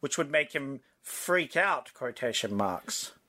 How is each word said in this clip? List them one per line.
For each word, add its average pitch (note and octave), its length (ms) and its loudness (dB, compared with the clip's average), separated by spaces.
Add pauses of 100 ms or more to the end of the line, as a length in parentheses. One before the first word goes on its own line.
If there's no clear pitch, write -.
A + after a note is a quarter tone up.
Which - 180 -2
would D3+ 120 0
make D3+ 220 2
him C#3 280 -6 (220)
freak - 540 0
out, F3 380 2
quotation A#2 600 -2
marks. - 580 -2 (160)